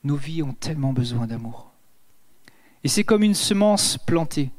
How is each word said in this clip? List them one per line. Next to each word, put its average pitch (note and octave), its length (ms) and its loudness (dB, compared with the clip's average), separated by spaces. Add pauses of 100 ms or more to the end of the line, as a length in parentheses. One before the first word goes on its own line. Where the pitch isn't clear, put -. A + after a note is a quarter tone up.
Nos C#3+ 80 0
vies D#3+ 300 -4
ont C3 80 -6
tellement C3+ 400 -4
besoin A#2+ 340 -2
d'amour. A2+ 460 -10 (1120)
Et - 40 0
c'est G3+ 140 0
comme G#3+ 220 6
une G#3 100 6
semence G#3 640 2
plantée D#3 600 -2